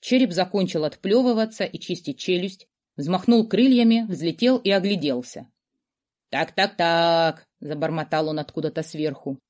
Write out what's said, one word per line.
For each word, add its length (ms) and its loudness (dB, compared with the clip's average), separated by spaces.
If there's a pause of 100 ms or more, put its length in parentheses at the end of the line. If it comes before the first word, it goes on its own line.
Череп 320 2
закончил 540 -2
отплёвываться 760 0
и 160 -8
чистить 400 -8
челюсть, 480 -4 (280)
взмахнул 520 2
крыльями, 600 4
взлетел 500 0
и 120 -2
огляделся. 760 -2 (840)
Так, 240 -4
так, 220 -2
так! — 720 2 (120)
забормотал 720 -4
он 100 -4
откуда-то 440 -6
сверху. 560 -6 (100)